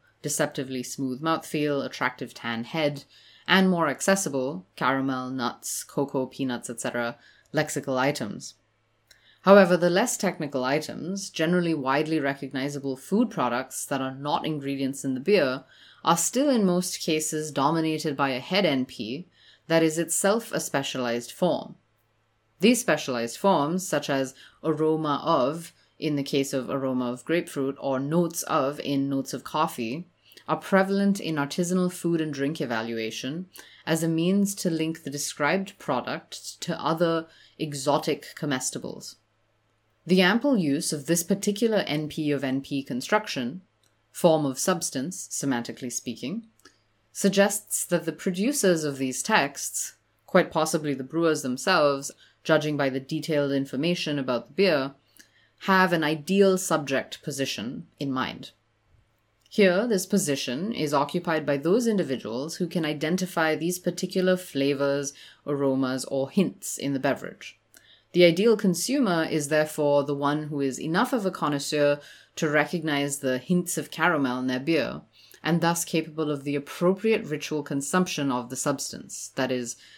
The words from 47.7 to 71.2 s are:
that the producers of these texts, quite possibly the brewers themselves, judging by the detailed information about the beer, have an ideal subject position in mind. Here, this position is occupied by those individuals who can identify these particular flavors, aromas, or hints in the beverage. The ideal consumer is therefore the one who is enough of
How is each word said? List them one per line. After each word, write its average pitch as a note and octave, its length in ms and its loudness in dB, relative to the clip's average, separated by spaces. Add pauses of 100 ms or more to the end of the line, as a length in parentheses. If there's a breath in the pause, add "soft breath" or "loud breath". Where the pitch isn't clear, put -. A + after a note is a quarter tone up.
that E3 220 -2
the D#3+ 60 -2
producers F#3 720 2
of C#3 120 -2
these C3 260 -4
texts, - 720 -2 (280)
quite - 260 4
possibly D#3 440 0
the C3 100 -6
brewers D#3 380 2
themselves, C#3 680 2 (320 soft breath)
judging D3+ 320 2
by C#3 140 0
the C3+ 120 -2
detailed C#3+ 520 0
information D3 640 0
about B2+ 300 -2
the C#3+ 60 -20
beer, D3 400 2 (680 soft breath)
have F#3 300 4
an E3 100 2
ideal F#3 540 4
subject C#3+ 640 -2
position C3+ 640 -6 (140)
in C#3 100 -4
mind. B2 420 -6 (1000)
Here, G3 360 4
this G3+ 200 0
position D3 640 -2
is D3+ 220 -2
occupied D3 500 0
by C#3+ 140 0
those F#3 280 2
individuals C#3 720 -2
who F3+ 100 -2
can E3 200 -2
identify D#3 720 0
these E3 220 -2
particular F3+ 600 0
flavors, C#3 760 0 (340 loud breath)
aromas, C3+ 600 0
or C3+ 240 -2
hints - 480 0
in C#3 160 -2
the C3 60 -2
beverage. - 580 -4 (540 soft breath)
The F3 120 8
ideal G3+ 320 6
consumer G3 680 2
is D3 240 -2
therefore D3+ 540 4
the C#3+ 120 -2
one C#3+ 300 0
who D3 180 -4
is C3 180 -2
enough F3+ 320 0
of G#3+ 140 0